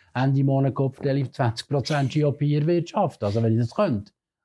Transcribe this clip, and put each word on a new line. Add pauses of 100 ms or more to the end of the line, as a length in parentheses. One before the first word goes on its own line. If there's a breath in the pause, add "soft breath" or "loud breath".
(140 soft breath)
Ende
Monat
Kopf,
der
liegt
zwanzig
Prozent
G
O
P
in
der
Wirtschaft.
Also
wenn
ich
das
könnte, (320)